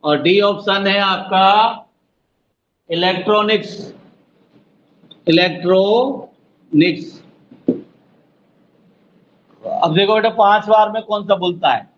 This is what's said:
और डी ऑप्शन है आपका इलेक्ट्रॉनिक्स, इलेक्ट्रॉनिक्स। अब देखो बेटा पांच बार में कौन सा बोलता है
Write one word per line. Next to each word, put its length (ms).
और 180
डी 200
ऑप्शन 460
है 120
आपका 480
इलेक्ट्रॉनिक्स, 1040
इलेक्ट्रॉनिक्स। 1900
अब 320
देखो 200
बेटा 140
पांच 380
बार 240
में 120
कौन 240
सा 80
बोलता 360
है 260